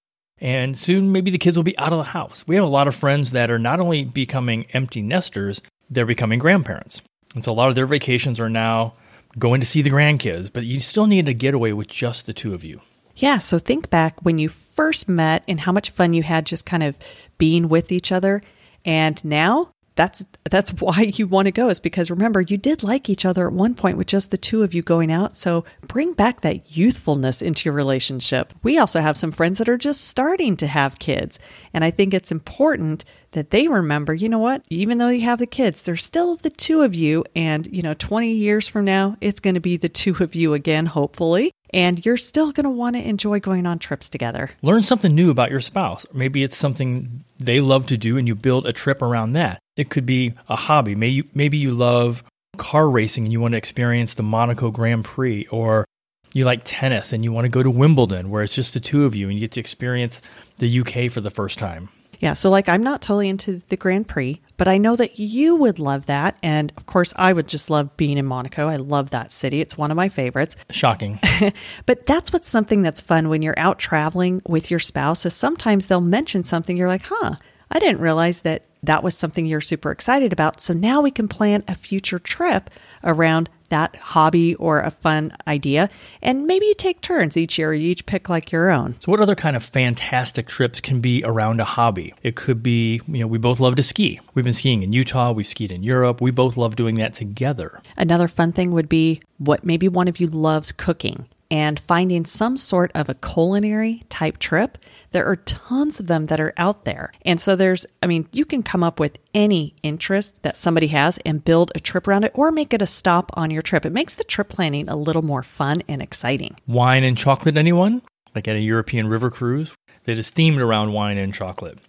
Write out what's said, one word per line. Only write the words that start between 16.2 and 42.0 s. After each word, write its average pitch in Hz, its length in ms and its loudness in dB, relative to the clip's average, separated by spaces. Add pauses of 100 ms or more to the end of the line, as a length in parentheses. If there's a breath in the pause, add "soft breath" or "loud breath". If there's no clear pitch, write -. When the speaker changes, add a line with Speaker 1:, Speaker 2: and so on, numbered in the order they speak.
Speaker 2:
had 160 200 0
just - 220 -8
kind 170 160 -2
of 143 140 -2 (420 loud breath)
being 165 300 4
with 165 240 2
each 180 180 -2
other. 190 320 0 (420 soft breath)
And 156 400 0
now 165 460 0 (240)
that's, 185 300 0 (260)
that's 196 200 2
<laughs> 180 100 -8
why 196 340 2
you 214 120 -2
want 190 180 2
to 196 80 2
go, 240 160 2
is 185 100 0
because, 170 320 -4
remember, 196 300 2
you 185 160 0
did 277 260 0
like 226 280 -2
each 196 160 0
other 180 200 0
at - 60 -4
one 214 220 2
point - 240 0
with 180 80 -2
just 196 240 -2
the 190 80 -2
two 220 240 -2
of 190 100 0
you 170 80 -2
going 165 320 2
out. 170 240 -2
So 170 300 -2 (200 loud breath)
bring 311 280 -4
back 240 260 2
that - 340 -4
youthfulness 147 680 0
into 165 240 -4
your 151 80 0
relationship. 135 880 -2
We 285 160 2
also 175 240 2
have 151 160 0
some 160 120 -2
friends 170 280 0
that 226 100 0
are 247 80 2
just 269 320 -2
starting 294 480 0
to 147 100 -4
have 143 320 0
kids. - 400 -6 (360 loud breath)
And 160 100 0
I 165 60 2
think 190 240 0
it's 185 180 -4
important 165 720 -2 (280 soft breath)
that 156 180 -6
they 269 180 2
remember, 156 460 0
you 202 160 -2
know 226 80 0
what, 254 320 0
even 202 260 -2
though 240 120 2
you 247 140 2
have 240 160 0
the 240 80 -2
kids, 226 360 -2
there's 170 220 -4
still 339 320 0
the 320 140 -4
two 320 320 2
of 220 120 4
you. 160 300 2 (120)
And, 160 300 -2
you 185 160 -6
know, 156 120 -4
twenty 226 380 -2
years 208 360 0
from 208 160 -2
now, 196 360 2
it's 202 200 -2
gonna 185 200 0
be 175 180 0
the 170 100 -2
two 175 320 0
of 170 140 -2
you 165 200 2
again, 156 320 0
hopefully. 170 640 0 (240)
And 180 300 0